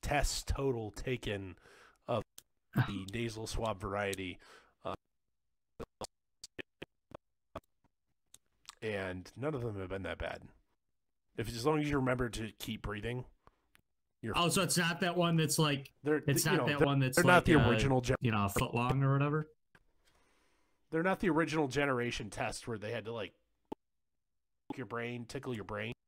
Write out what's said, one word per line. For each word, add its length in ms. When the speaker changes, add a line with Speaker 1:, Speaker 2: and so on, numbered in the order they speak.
Speaker 1:
tests 440
total 440
taken 640
of 160
Speaker 2:
<sighs> 120
Speaker 1:
the 260
nasal 340
swab 340
variety, 580
uh, 100
and 560
none 180
of 80
them 180
have 80
been 140
that 160
bad. 240
If, 100
as 160
long 160
as 80
you 80
remember 320
to 300
keep 240
breathing, 420
you're 160
Speaker 2:
Oh, 140
so 100
it's 160
not 240
that 160
one 200
that's 220
like, 320
Speaker 1:
They're, 220
Speaker 2:
it's 180
Speaker 1:
you 60
Speaker 2:
not 80
Speaker 1:
know, 80
Speaker 2:
that 120
Speaker 1:
they're, 80
Speaker 2:
one 120
that's 180
Speaker 1:
they're 80
Speaker 2:
like, 80
Speaker 1:
not 140
the 80
Speaker 2:
uh, 160
Speaker 1:
original 320
gen- 180
Speaker 2:
you 100
know, 140
a 60
foot 240
long 280
or 120
whatever? 340
Speaker 1:
They're 140
not 160
the 100
original 380
generation 640
test 360
where 100
they 140
had 140
to, 80
like, 200
poke 80
your 100
brain, 380
tickle 300
your 100
brain. 300